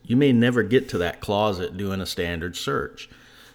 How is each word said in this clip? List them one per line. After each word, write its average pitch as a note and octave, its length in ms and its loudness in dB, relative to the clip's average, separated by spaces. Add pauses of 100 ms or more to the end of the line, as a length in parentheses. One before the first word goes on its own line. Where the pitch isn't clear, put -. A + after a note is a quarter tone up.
You A#2 140 0
may C#3 160 6
never A#2+ 300 4
get B2+ 260 2
to G#2 100 -2
that E2+ 220 -2
closet G2+ 560 -2
doing F#2+ 240 -4
a F#2+ 60 -6
standard E2+ 500 -6
search. - 540 -6 (440)